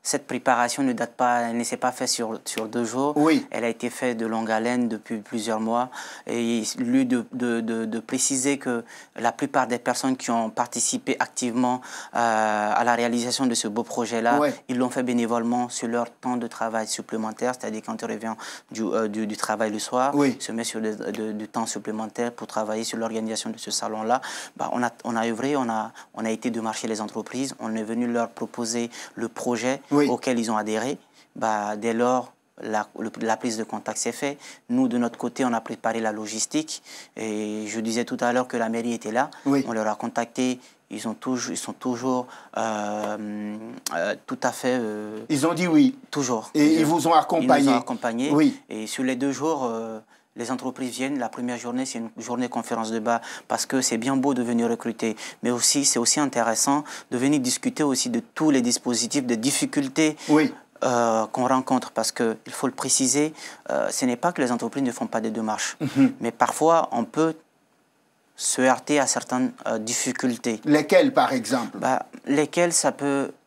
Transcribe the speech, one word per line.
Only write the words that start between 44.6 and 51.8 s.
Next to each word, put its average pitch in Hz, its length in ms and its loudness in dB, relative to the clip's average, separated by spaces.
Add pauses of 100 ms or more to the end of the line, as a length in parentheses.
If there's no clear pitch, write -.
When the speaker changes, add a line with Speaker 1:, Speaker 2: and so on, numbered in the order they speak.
Speaker 1:
Euh, 107 400 -6 (100)
Speaker 2:
Ils 147 180 2
ont 175 60 2
dit 175 140 0
oui. 147 300 8 (140)
Speaker 1:
Toujours. 123 420 -2
Speaker 2:
Et 147 120 6 (100)
Speaker 1:
Ils 160 60 4
Speaker 2:
ils 156 40 6
Speaker 1:
ont, - 40 2
Speaker 2:
vous 165 60 4
ont 160 40 4
Speaker 1:
ils 135 40 0
nous 165 60 4
ont 160 100 8
Speaker 2:
accompagné. 143 540 4
Speaker 1:
accompagnés. 123 580 0
Speaker 2:
Oui. 147 280 6 (100)
Speaker 1:
Et 110 180 -8
sur - 160 -4
les 127 120 0
deux 139 160 0
jours... 143 340 -2
Euh, 113 340 -4 (360)
les 117 160 -6
entreprises 127 400 -4
viennent. 135 280 -2
La 117 100 -2
première 123 280 -4
journée, 120 280 -4